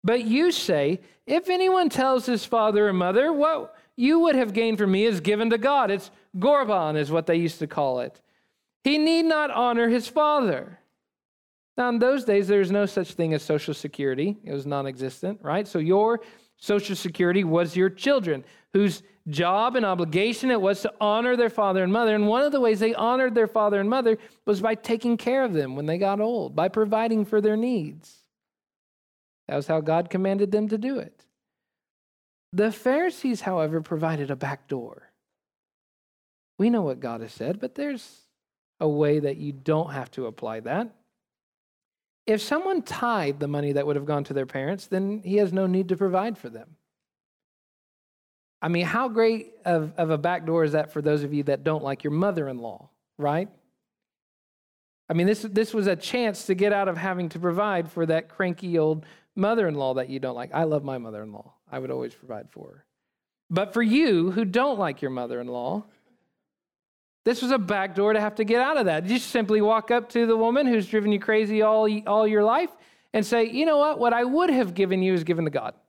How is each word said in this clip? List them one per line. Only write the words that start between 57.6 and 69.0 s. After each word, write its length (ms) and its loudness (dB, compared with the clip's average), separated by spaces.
for 160 -2
that 220 0
cranky 500 -4
old 280 0
mother-in-law 600 0
that 160 -4
you 100 -8
don't 160 -6
like. 160 -10
I 120 0
love 200 0
my 140 -6
mother-in-law. 540 -14
I 60 -10
would 120 -8
always 240 -8
provide 360 -16
for 180 -20
her. 160 -20
But 240 -2
for 100 0
you 480 2
who 140 -2
don't 340 0
like 240 -4
your 80 -4
mother-in-law, 720 -6
this 180 0
was 80 -2
a 80 2
back 360 -2
door 200 2
to 60 2
have 160 -4
to 80 -2
get 180 2
out 160 0
of 80 2
that. 200 0